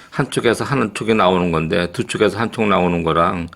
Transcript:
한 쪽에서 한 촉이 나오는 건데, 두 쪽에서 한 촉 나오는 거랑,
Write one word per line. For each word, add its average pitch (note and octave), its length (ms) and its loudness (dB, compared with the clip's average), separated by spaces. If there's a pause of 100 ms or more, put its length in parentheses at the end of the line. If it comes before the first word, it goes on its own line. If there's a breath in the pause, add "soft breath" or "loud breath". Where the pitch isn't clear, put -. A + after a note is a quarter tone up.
(100)
한 - 200 -4
쪽에서 A#2 340 0
한 A#2 300 -2
촉이 A2 200 0
나오는 F2+ 380 2
건데, E2 400 0
두 - 120 -6
쪽에서 G2+ 340 0
한 A2 120 -2
촉 A2 160 -2
나오는 F2+ 380 2
거랑, E2+ 520 0